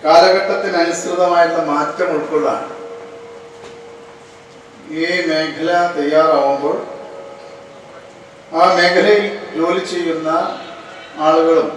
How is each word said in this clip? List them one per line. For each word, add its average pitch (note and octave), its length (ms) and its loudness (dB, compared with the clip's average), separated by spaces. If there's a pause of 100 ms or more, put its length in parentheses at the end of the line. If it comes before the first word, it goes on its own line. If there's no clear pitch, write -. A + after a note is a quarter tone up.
കാലഘട്ടത്തിനനുസൃതമായിട്ടുള്ള F3 1700 2
മാറ്റം - 460 -2
ഉൾക്കൊള്ളാൻ C#3+ 440 -2 (2500)
ഈ - 20 0 (240)
മേഖല D#3 400 -2 (260)
തയ്യാറാവുമ്പോൾ C#3+ 800 2 (1800)
ആ - 20 6 (160)
മേഖലയിൽ G3+ 480 4 (300)
ജോലി F3+ 280 0 (100)
ചെയ്യുന്ന D#3+ 360 -4 (960)
ആളുകളും D#3+ 500 4